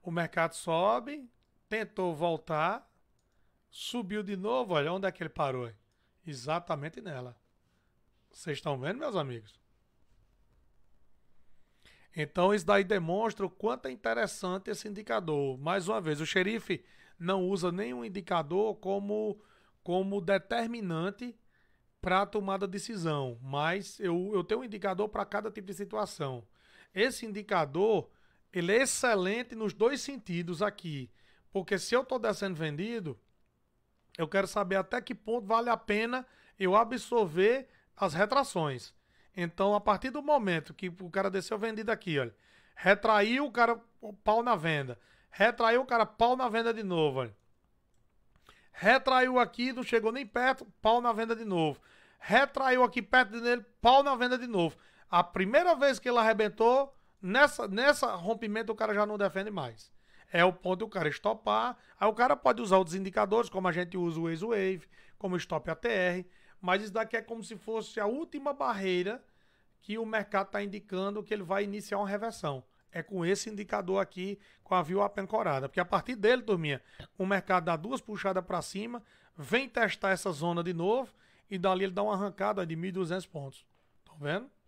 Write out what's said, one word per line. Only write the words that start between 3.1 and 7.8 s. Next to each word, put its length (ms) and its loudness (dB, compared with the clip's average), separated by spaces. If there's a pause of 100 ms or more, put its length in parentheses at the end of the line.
subiu 520 -6
de 140 -6
novo, 380 -2
olha, 180 2
onde 140 -4
é 60 -2
que 100 -10
ele 80 -8
parou? 420 -4 (540)
Exatamente 760 -6
nela. 360 -12 (920)